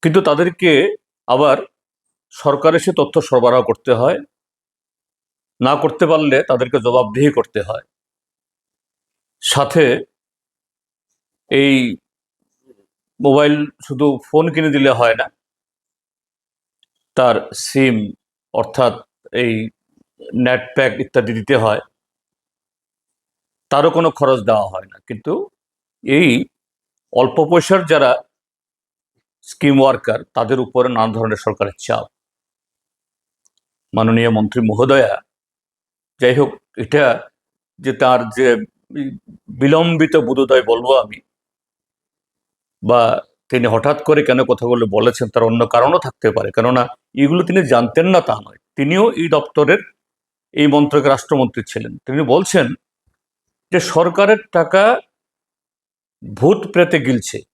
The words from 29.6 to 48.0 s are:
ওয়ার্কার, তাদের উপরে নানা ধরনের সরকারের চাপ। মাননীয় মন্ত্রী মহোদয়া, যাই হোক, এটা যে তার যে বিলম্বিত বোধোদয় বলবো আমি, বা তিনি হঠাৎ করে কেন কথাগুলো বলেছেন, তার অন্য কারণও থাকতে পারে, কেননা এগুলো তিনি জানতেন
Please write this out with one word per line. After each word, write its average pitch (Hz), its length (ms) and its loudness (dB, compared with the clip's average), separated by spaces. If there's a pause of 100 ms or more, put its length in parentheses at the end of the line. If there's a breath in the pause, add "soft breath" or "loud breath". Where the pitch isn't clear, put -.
ওয়ার্কার, 127 420 2 (140)
তাদের 120 260 -2
উপরে 127 280 -2
নানা 113 260 -2
ধরনের 110 300 -4
সরকারের 101 340 -6
চাপ। - 280 -6 (1900)
মাননীয় 113 380 0
মন্ত্রী 107 320 -2
মহোদয়া, 113 500 2 (1080)
যাই 127 160 2
হোক, 139 140 2 (280)
এটা 143 260 0 (760)
যে 131 140 -4
তার 127 280 2 (100)
যে 123 160 0 (1120)
বিলম্বিত 156 580 2
বোধোদয় 131 500 2
বলবো 117 320 -2
আমি, 110 200 -6 (1600)
বা 117 200 2 (460)
তিনি 123 180 0
হঠাৎ 120 360 0
করে 151 200 2
কেন 127 220 0
কথাগুলো 120 400 0 (120)
বলেছেন, 117 320 0
তার 113 220 0
অন্য 117 160 0
কারণও 135 320 2
থাকতে - 320 -4
পারে, 104 200 -4
কেননা 123 320 0 (320)
এগুলো 143 280 2
তিনি 180 240 0
জানতেন 120 420 2